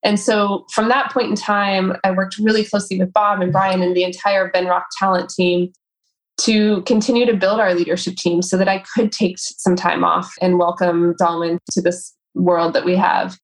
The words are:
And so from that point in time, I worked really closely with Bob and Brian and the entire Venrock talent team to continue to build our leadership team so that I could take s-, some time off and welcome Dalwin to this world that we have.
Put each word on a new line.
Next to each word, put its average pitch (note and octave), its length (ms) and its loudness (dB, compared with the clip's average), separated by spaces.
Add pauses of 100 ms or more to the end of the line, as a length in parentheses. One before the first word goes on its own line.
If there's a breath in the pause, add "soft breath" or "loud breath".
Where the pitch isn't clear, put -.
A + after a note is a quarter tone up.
And G#3 140 2
so G3+ 560 0
from A3 140 2
that B3+ 240 0
point B3 180 -2
in G#3+ 60 0
time, G3 680 0
I F#3+ 60 2
worked F#3+ 260 -4
really G#3+ 260 2
closely G3 340 -4
with F#3 140 0
Bob G#3 300 2
and F3+ 100 0
Brian F#3+ 300 2
and F3+ 140 0
the F3+ 100 2
entire F#3+ 460 0
Venrock F3+ 320 0 (140)
talent F3+ 320 0
team F3+ 440 0 (680)
to G#3+ 440 2
continue A#3+ 420 2
to A#3 100 2
build G3 240 0
our F#3+ 140 2
leadership F3 420 -2
team F3 260 0
so F3+ 140 -2
that F#3 140 2
I F#3+ 120 -2 (140)
could G#3+ 160 2
take F#3 220 -2
s-, - 240 -10
some F#3 180 0
time F3 300 0
off F3+ 360 0
and F3+ 160 2
welcome F3 580 2
Dalwin E3+ 440 -2 (120)
to F#3+ 100 -2
this F3+ 340 -4 (180)
world E3+ 400 2
that - 120 0
we F3+ 100 2
have. F#3 480 0